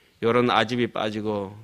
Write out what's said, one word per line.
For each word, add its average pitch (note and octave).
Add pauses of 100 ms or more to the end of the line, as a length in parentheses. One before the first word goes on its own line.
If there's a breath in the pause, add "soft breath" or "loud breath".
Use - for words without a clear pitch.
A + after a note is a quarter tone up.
(220 soft breath)
요런 A#2+
아집이 A2+
빠지고 G#2